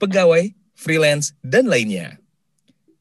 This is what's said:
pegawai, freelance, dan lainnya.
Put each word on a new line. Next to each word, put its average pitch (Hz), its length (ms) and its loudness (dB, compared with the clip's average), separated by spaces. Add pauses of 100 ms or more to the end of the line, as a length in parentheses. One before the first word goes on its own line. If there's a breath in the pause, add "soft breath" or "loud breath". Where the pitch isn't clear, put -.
pegawai, 185 520 2 (240)
freelance, 151 680 -2
dan 220 240 0
lainnya. 107 520 -4 (800)